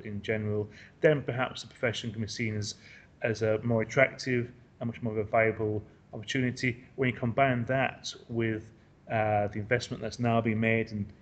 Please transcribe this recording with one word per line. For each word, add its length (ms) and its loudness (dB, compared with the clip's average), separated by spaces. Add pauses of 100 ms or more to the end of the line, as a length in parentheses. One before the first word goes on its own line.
in 180 -8
general, 460 -2 (320)
then 220 6
perhaps 400 -4
the 60 -14
profession 440 -4
can 100 -4
be 60 -4
seen 280 -4
as, 200 -6 (460)
as 200 0
a 200 2
more 200 2
attractive 680 0 (300)
and 60 -4
much 160 -6
more 100 -2
of 60 -2
a 60 0
viable 580 2 (300)
opportunity. 720 -2 (100)
When 160 2
you 60 -4
combine 480 2
that 500 -2 (140)
with, 380 -2 (440)
uh, 380 2
the 100 -6
investment 420 -2
that's 200 -6
now 200 4
being 200 2
made 320 2
in, 140 -4 (160)